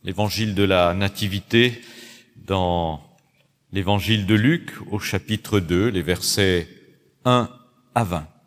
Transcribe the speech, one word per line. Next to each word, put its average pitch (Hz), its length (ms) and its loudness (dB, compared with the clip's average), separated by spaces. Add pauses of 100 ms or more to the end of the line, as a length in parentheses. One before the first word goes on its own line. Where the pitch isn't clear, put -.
l'évangile 98 520 -2
de 101 80 2
la 90 320 2
Nativité 101 840 0 (560)
dans 87 640 -2 (720)
l'évangile 98 540 0
de 101 80 4
Luc, 131 380 2 (180)
au 104 80 -6
chapitre 104 640 -2
deux, 87 300 0
les 95 120 -2
versets 87 680 0 (580)
un 123 220 2 (460)
à 120 100 2
vingt. 85 240 -6 (200)